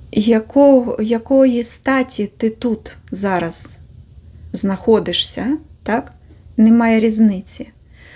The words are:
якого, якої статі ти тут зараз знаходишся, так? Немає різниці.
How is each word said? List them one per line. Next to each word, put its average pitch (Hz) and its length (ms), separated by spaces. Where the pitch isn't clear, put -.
якого, 233 880
якої 240 600
статі 262 640
ти 226 140
тут - 460
зараз 175 680
знаходишся, 196 1040
так? 240 300
Немає 226 440
різниці. 214 680